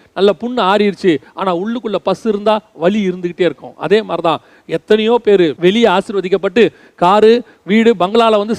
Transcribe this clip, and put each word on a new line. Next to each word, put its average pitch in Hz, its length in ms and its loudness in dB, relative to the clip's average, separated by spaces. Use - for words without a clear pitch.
நல்ல 196 160 2
புண்ணு 240 220 -6
ஆறிடுச்சு, 196 500 0
ஆனா 190 220 -4
உள்ளுக்குள்ள 214 420 -6
பஸ் 185 180 -4
இருந்தா 208 280 -2
வலி 196 340 -2
இருந்துகிட்டே 180 400 -6
இருக்கும். 131 280 -10
அதே 175 260 0
மாதிரிதான் 170 420 -4
எத்தனையோ 220 460 0
பேரு 190 260 2
வெளியே 202 380 2
ஆசீர்வதிக்கப்பட்டு 196 680 -2
காரு, 214 320 4
வீடு, 220 300 2
பங்களால 214 480 0
வந்து 214 160 -4